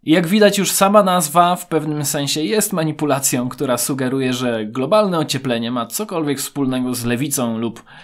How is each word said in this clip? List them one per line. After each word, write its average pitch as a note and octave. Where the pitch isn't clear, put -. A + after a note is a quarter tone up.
Jak E3
widać, G3+
już F3+
sama G3+
nazwa F3
w -
pewnym D3+
sensie C#3+
jest G#3
manipulacją, C#3+
która B2+
sugeruje, C3
że A#2
globalne E3+
ocieplenie B2+
ma B2
cokolwiek D#3+
wspólnego B2+
z A#2
lewicą A#2+
lub A2+